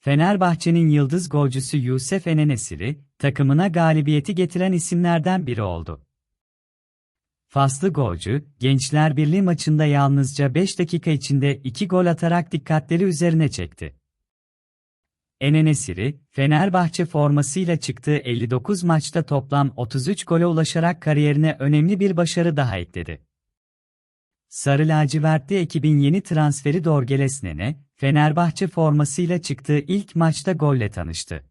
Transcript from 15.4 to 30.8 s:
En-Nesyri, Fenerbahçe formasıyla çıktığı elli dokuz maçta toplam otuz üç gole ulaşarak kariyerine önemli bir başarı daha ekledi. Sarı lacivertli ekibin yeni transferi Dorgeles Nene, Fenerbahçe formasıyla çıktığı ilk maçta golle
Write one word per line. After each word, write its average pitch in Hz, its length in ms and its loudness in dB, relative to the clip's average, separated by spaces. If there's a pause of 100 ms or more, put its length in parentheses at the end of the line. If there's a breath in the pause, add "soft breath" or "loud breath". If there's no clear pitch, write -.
En-Nesyri, 143 800 0 (100)
Fenerbahçe 170 760 0
formasıyla 147 680 0
çıktığı - 400 -4
elli 120 340 -4
dokuz 170 340 -2
maçta 165 380 0
toplam 139 540 -2
otuz 123 320 -4
üç 196 160 -4
gole 170 220 2
ulaşarak 165 560 0
kariyerine 147 560 2
önemli 151 420 2
bir 190 160 0
başarı 170 400 0
daha 120 220 -2
ekledi. 85 460 -10 (1200)
Sarı 143 400 0
lacivertli 156 680 2
ekibin 156 420 0
yeni 147 240 2
transferi 147 640 0
Dorgeles 135 580 0
Nene, 92 420 -6 (120)
Fenerbahçe 156 720 2
formasıyla 160 720 0
çıktığı 147 360 -2
ilk 180 380 -4
maçta 165 360 0
golle 139 380 0